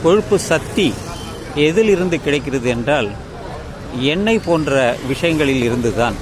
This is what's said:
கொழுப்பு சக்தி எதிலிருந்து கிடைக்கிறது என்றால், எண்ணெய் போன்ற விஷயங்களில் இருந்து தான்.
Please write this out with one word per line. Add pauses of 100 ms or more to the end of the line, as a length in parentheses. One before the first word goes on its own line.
கொழுப்பு (140)
சக்தி (800)
எதிலிருந்து
கிடைக்கிறது
என்றால், (1040)
எண்ணெய்
போன்ற (380)
விஷயங்களில்
இருந்து
தான்.